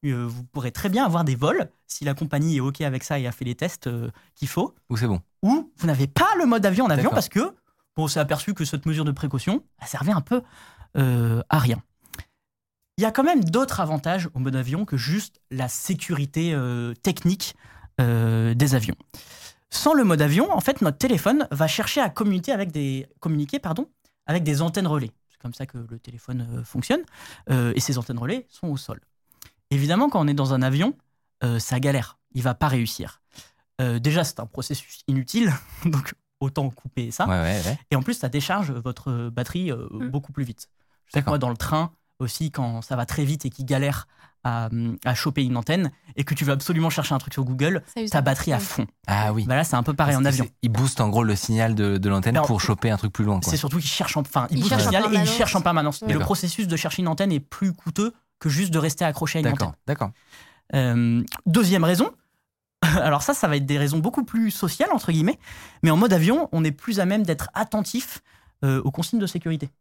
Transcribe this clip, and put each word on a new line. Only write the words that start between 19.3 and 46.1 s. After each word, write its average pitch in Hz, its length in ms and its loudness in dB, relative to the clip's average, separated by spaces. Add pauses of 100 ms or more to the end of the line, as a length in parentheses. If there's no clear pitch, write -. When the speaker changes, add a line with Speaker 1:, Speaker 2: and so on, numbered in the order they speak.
Speaker 1:
Sans - 220 2
le 277 100 6
mode 170 180 6
avion, 170 300 4
en 339 100 2
fait, - 200 0
notre 156 180 2
téléphone 254 520 2
va 151 160 2
chercher 214 340 -2
à 226 80 2
communiquer 196 420 0
avec 196 200 -2
des, 135 360 -4 (120)
communiquer, 147 400 -2
pardon, 175 280 -4 (400)
avec 170 160 0
des 147 180 0
antennes 170 260 0
relais. 139 240 -2 (200)
C'est - 100 -20
comme 120 120 -10
ça 135 120 -10
que - 120 -14
le 117 220 -14
téléphone, 120 520 -8
euh, 120 120 -8
fonctionne. 247 380 0 (480)
Euh, 123 260 4
et - 40 0
ces 127 180 -2
antennes 120 220 -6
relais 120 300 -4
sont - 180 -10
au 143 100 -4
sol. - 220 -10 (720)
Évidemment, 160 380 2
quand 208 140 2
on 147 40 4
est 147 80 2
dans 139 180 2
un 131 80 2
avion, 143 340 2 (480)
euh, 117 160 0
ça 127 200 -2
galère. 139 380 -2 (160)
Il 131 100 -4
va 127 100 2
pas 151 140 0
réussir. 123 540 -4 (600)
Euh, 120 180 0
déjà, 151 240 2
c'est - 160 -6
un 107 60 -8
processus - 600 -10
inutile, 139 460 0 (160)
<laughs> - 160 -10
donc 151 280 -2 (260)
autant 139 300 -2
couper 120 420 -10
ça. 180 160 -2
Speaker 2:
Ouais, 90 140 2
ouais, 90 240 0
ouais. 120 120 -2 (140)
Speaker 1:
Et 147 40 0
en 131 80 2
plus, 240 100 -2
ça 139 160 -4
décharge 147 420 -2
votre 120 580 -4
batterie, 143 420 -4
euh, 117 200 -6
Speaker 3:
Mm. 123 180 -8
Speaker 1:
beaucoup 139 220 -6
plus 139 120 -4
vite. - 260 -12 (360)
Je - 80 -20
sais 160 60 2
que 139 60 0
Speaker 2:
D'accord. - 60 2
Speaker 1:
moi, 147 80 2
dans 127 100 0
le 117 80 -4
train 160 340 -2 (280)
aussi, 135 320 -4
quand 117 300 -4
ça 131 140 -6
va 120 100 -2
très 147 200 -2
vite 143 200 -2
et 131 40 -2
qu'il 135 160 -10
galère 139 420 0 (360)
à, 117 260 -2 (360)
à 127 100 0
choper 143 280 -2
une 127 140 0
antenne 156 340 0 (240)